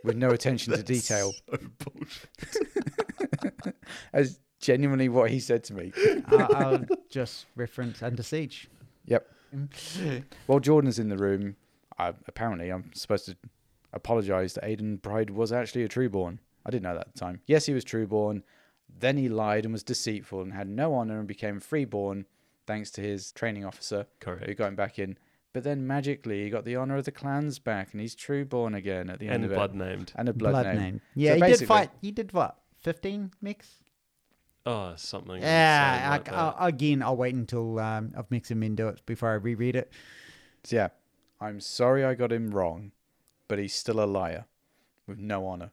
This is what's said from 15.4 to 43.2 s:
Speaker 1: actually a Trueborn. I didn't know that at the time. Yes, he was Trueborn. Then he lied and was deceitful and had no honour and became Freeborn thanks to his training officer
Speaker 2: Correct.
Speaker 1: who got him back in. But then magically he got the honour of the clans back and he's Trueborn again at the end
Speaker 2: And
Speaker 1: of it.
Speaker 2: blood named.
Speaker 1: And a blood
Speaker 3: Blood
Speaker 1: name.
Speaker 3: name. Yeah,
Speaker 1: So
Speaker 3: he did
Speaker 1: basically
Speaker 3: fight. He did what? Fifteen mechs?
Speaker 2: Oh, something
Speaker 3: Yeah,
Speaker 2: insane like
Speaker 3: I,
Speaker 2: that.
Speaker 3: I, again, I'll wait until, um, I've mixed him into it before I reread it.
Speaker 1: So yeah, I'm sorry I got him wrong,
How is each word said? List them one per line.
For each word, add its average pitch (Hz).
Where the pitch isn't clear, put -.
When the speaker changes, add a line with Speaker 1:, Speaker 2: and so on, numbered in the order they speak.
Speaker 1:
actually 120
a 107
Trueborn. 98
I -
didn't 120
know 90
that 85
at -
the -
time. 90
Yes, 151
he 143
was 127
Trueborn. 104
Then 127
he 131
lied 107
and 110
was 110
deceitful 104
and 95
had 98
no 139
honour 110
and 104
became 104
Freeborn 101
thanks 107
to -
his 101
training 107
officer 101
Speaker 2:
Correct. 90
Speaker 1:
who 101
got 104
him 98
back 98
in. 95
But 127
then 139
magically 135
he 104
got 107
the 120
honour 135
of 139
the 143
clans 139
back 98
and 104
he's 113
Trueborn 131
again 92
at 95
the 107
end 123
Speaker 2:
And 117
Speaker 1:
of 98
it. -
Speaker 2:
blood 98
named. 95
Speaker 1:
And 120
a 117
blood 113
Speaker 3:
Blood 127
Speaker 1:
name. 110
Speaker 3:
name. 98
Yeah, 147
Speaker 1:
So 147
Speaker 3:
he 170
did 175
Speaker 1:
basically 139
Speaker 3:
fight. 208
He 202
did 208
what? 165
Fifteen 196
mechs? 208
Speaker 2:
Oh, 101
something 92
Speaker 3:
Yeah, 151
Speaker 2:
insane 131
like 143
Speaker 3:
I, -
Speaker 2:
that. 165
Speaker 3:
I, 185
again, 143
I'll 123
wait 127
until, 113
um, 110
I've -
mixed 120
him 110
into 110
it -
before 113
I 110
reread 117
it. 123
Speaker 1:
So -
yeah, 101
I'm 107
sorry 127
I 131
got 117
him 117
wrong, 95